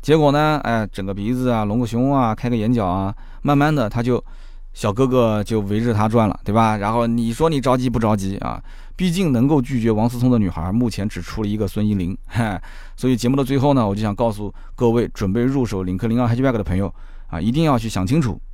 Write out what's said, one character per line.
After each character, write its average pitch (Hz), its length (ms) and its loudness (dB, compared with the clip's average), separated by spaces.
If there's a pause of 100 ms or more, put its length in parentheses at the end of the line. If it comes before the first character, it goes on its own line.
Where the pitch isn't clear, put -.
结 147 160 4
果 147 160 6
呢， 151 320 2
哎， 113 260 0
整 95 160 -6
个 98 80 -4
鼻 101 180 -4
子 127 180 0
啊， 113 140 0
隆 104 140 0
个 123 80 0
胸 120 260 0
啊， 123 220 2
开 120 160 -4
个 123 60 0
眼 110 160 2
角 117 120 2
啊， 95 300 -2 (280)
慢 143 140 2
慢 147 160 4
的 131 160 0
她 120 140 -4
就， 120 200 0 (520)
小 104 180 -2
哥 123 140 2
哥 113 380 2
就 110 160 0
围 104 200 0
着 117 140 0
她 107 140 2
转 110 200 4
了， - 140 -4
对 101 100 -4
吧？ 110 260 4
然 101 140 -2
后 117 140 0
你 117 260 0
说 156 160 2
你 151 120 0
着 127 160 2
急 127 120 0
不 120 120 0
着 110 160 2
急 98 220 -4
啊？ - 220 -6 (360)
毕 180 120 0
竟 175 220 2
能 123 160 4
够 143 160 4
拒 123 180 -2
绝 113 120 2
王 107 160 2
思 120 100 -4
聪 123 100 4
的 120 120 4
女 101 80 2
孩， 82 240 -4
目 120 180 2
前 101 180 -4
只 90 140 -8
出 - 220 -8
了 104 40 -2
一 104 80 -2
个 104 120 0
孙 104 180 -2
一 104 80 2
玲。 92 240 -4 (360)
<laughs> - 420 -12
所 127 120 0
以 127 80 2
节 117 120 0
目 135 80 2
的 139 80 2
最 135 140 0
后 139 160 4
呢， 123 120 4
我 98 80 0
就 104 80 -4
想 107 100 0
告 113 200 0
诉 101 200 -8 (220)
各 120 160 4
位 113 240 2
准 98 180 -2
备 117 100 2
入 135 220 2
手 98 200 -4
领 92 120 -2
克 107 120 -2
零 117 120 2
二 120 80 2
Hatchback 127 240 2
的 107 120 0
朋 87 120 -2
友 98 160 -2 (360)
啊， 80 120 -6
一 101 120 0
定 151 100 2
要 147 160 4
去 113 100 -4
想 95 180 -2
清 135 140 2
楚 113 200 -2 (140)